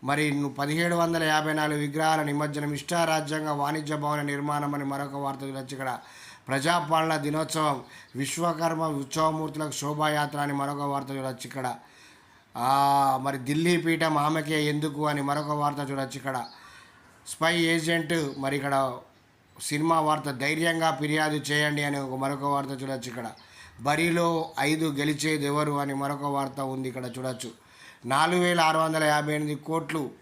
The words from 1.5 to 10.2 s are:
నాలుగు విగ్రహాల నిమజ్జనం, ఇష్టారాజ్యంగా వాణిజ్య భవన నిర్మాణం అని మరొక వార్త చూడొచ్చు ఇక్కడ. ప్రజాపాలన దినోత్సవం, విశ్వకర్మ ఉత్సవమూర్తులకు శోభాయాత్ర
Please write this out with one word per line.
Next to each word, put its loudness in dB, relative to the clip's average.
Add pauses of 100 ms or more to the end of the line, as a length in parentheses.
నాలుగు 0
విగ్రహాల 2
నిమజ్జనం, -2
ఇష్టారాజ్యంగా 0
వాణిజ్య -2
భవన -2
నిర్మాణం -2
అని -4
మరొక -6
వార్త -4
చూడొచ్చు -10
ఇక్కడ. -4 (500)
ప్రజాపాలన 2
దినోత్సవం, 0 (340)
విశ్వకర్మ 0
ఉత్సవమూర్తులకు -2
శోభాయాత్ర 0